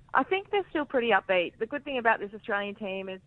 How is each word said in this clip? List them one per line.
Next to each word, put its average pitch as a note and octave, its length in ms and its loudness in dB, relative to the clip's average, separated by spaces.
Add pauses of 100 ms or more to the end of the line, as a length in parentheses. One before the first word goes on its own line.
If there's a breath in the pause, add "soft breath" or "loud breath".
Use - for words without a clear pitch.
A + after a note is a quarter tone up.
(140)
I C4 100 4
think G4 280 -2
they're G4+ 180 2
still D4+ 160 -2
pretty A#3+ 240 0
upbeat. F#3 500 2
The A3+ 60 -4
good C#4+ 180 -6
thing C#4 140 -6
about A3 240 2
this G3+ 120 -8
Australian G3+ 420 -4
team F#3+ 340 -6
is F#3+ 180 -10